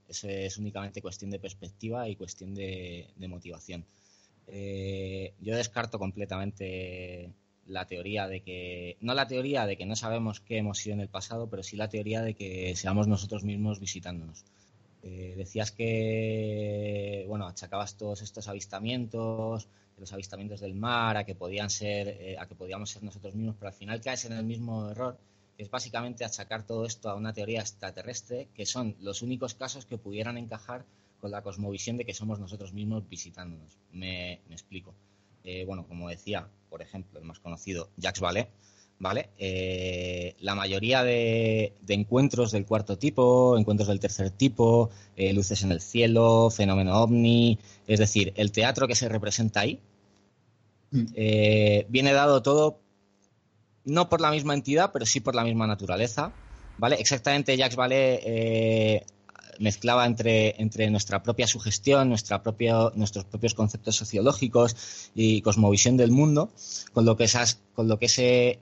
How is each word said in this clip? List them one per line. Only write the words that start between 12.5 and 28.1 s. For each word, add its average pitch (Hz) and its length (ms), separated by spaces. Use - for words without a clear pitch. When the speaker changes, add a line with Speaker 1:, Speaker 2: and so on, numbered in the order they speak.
Speaker 1:
seamos 98 300
nosotros 101 380
mismos 104 360
visitándonos. 87 640
Eh, 92 340
decías 104 340
que, 107 1600
bueno, 104 180
achacabas 95 500
todos 104 260
estos 104 260
avistamientos, 113 1200
los 95 160
avistamientos 101 480
del 98 140
mar, 113 420
a 104 80
que 98 100
podían 101 360
ser, 101 380
eh, 95 300
a 85 80
que 87 80
podíamos 92 360
ser 101 120
nosotros 101 320
mismos, 110 240
pero 101 100
al 95 60
final 110 260
caes 127 240
en 117 80
el 113 120
mismo 113 460
error, 123 260
que 107 60
es 101 80
básicamente 120 540
achacar 110 420
todo 113 200
esto 113 240
a 98 40
una 110 180
teoría 107 280
extraterrestre, 113 920